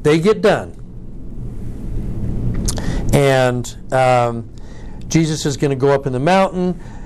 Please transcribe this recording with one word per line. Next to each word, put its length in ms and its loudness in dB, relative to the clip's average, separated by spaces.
they 180 4
get 220 2
done. 320 2
And, 600 4
um, 600 2
Jesus 380 2
is 100 -2
gonna 180 0
go 140 2
up 180 2
in 60 -4
the 80 -2
mountain. 580 2